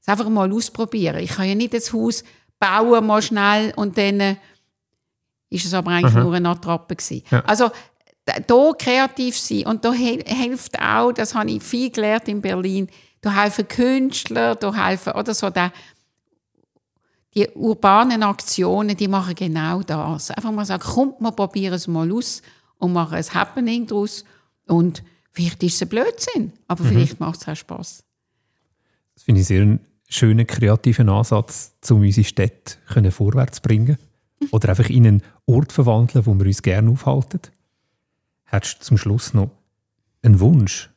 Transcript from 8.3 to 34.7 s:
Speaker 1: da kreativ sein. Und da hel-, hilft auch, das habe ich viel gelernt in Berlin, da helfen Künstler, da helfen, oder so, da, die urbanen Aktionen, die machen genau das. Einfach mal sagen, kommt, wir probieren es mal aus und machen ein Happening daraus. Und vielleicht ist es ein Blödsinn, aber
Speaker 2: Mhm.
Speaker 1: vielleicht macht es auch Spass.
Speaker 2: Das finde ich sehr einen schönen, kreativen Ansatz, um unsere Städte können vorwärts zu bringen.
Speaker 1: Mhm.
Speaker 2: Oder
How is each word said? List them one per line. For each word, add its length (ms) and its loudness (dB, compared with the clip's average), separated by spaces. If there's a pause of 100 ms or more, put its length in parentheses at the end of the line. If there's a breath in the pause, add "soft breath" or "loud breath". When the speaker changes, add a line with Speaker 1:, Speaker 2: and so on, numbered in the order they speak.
Speaker 1:
da 320 6
kreativ 600 -2
sein. 280 -4
Und 180 -4
da 80 2
hel-, 340 -2
hilft 540 -6
auch, 320 2
das 220 -6
habe 160 -2
ich 120 -6
viel 280 -4
gelernt 380 -2
in 140 -4
Berlin, 460 -4 (340 soft breath)
da 120 -2
helfen 320 0
Künstler, 920 -2
da 180 -4
helfen, 400 -4
oder 200 -6
so, 160 -4
da, 220 -4 (1600 loud breath)
die 200 0
urbanen 680 2
Aktionen, 760 -2
die 120 -2
machen 260 -2
genau 480 -4
das. 480 -6
Einfach 200 -8
mal 140 -4
sagen, 180 -6
kommt, 380 -2
wir 120 -2
probieren 420 -4
es 120 -6
mal 260 -2
aus 300 -6 (360 soft breath)
und 140 -2
machen 220 -2
ein 200 -6
Happening 520 -2
daraus. 380 -6 (420 soft breath)
Und 360 0 (280 soft breath)
vielleicht 320 -4
ist 140 0
es 60 -2
ein 60 -6
Blödsinn, 640 -4 (140)
aber 180 -4
Speaker 2:
Mhm. 40 2
Speaker 1:
vielleicht 320 2
macht 220 -6
es 60 -12
auch 60 -8
Spass. 500 -16 (1120)
Speaker 2:
Das 100 -20
finde 180 4
ich 40 2
sehr 160 2
einen 180 4 (280)
schönen, 380 2
kreativen 600 2
Ansatz, 680 -2 (140)
um 120 6
unsere 240 4
Städte 520 -4 (120)
können 240 2
vorwärts 440 0
zu 60 -16
bringen. 340 2 (440)
Speaker 1:
Mhm. 100 -4
Speaker 2:
Oder 200 2